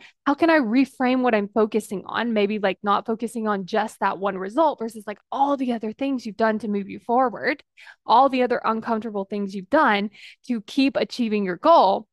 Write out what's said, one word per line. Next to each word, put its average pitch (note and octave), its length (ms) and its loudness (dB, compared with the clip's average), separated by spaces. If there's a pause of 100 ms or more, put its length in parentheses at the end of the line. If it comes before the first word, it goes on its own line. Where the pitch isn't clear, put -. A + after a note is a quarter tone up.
(260)
How C#4 80 2
can E4 160 2
I D#4+ 100 4
reframe B3+ 600 0
what B3 120 2
I'm G3+ 140 2
focusing G#3+ 580 -2
on? A#3 280 -4
Maybe, G#3 260 0
like, F#3+ 240 0
not G3+ 220 0
focusing A3+ 420 -4
on G3 180 -2
just A3 360 -2
that G3 180 -2
one F#3+ 180 -2
result A#3 400 0
versus, A3+ 300 -10
like, G#3 120 -10 (120)
all C#4 240 0
the B3+ 160 -2
other A3 220 -6
things C4+ 320 -4
you've G#3 100 -10
done A3 240 0
to A#3 80 -8
move G3+ 220 -4
you F#3+ 100 -14
forward, A#3+ 640 -2 (420)
all B3 220 6
the B3+ 160 0
other A#3+ 200 -2
uncomfortable A3 600 -4
things G3+ 320 -6
you've F#3+ 140 -10
done A3 400 2 (380)
to A#3 140 -4
keep - 360 0
achieving G#3+ 480 -2
your F3+ 120 -4
goal. A3 560 4